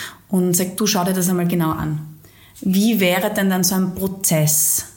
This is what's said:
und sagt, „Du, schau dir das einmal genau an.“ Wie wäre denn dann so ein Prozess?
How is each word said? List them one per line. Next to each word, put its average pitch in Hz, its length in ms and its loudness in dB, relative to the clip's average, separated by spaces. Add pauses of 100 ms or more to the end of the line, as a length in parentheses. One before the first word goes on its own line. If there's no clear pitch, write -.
(280)
und 180 260 2
sagt, 185 260 -2
„Du, 214 60 0
schau 190 200 0
dir 190 80 0
das 180 160 0
einmal 175 180 0
genau 170 240 0
an.“ 156 280 -4 (600)
Wie 202 400 2
wäre 190 340 2
denn 196 160 0
dann 185 140 2
so 185 120 0
ein 185 200 0
Prozess? - 1000 0